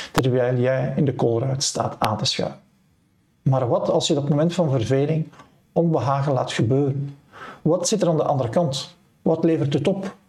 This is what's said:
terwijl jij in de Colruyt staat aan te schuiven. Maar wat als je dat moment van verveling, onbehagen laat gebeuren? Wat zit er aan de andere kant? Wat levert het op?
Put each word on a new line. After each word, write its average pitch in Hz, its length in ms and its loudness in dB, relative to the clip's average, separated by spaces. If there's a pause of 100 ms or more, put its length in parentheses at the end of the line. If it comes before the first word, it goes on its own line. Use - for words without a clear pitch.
(120)
terwijl 123 480 2
jij 131 360 0
in 151 100 2
de 127 100 -2
Colruyt 135 480 0
staat - 360 -4
aan 107 180 -2
te - 80 -4
schuiven. - 340 -4 (840)
Maar 131 260 2
wat 185 220 0
als - 180 0
je 170 60 2
dat 139 160 -2
moment 160 240 2
van 165 160 0
verveling, 135 580 0 (440)
onbehagen 143 640 2
laat 123 180 0
gebeuren? 139 640 0 (460)
Wat 170 260 2
zit 208 140 0
er 165 80 2
aan 160 80 2
de - 60 2
andere 127 260 0
kant? - 460 -2 (260)
Wat 160 220 0
levert 151 300 2
het 143 140 0
op? - 280 -2 (140)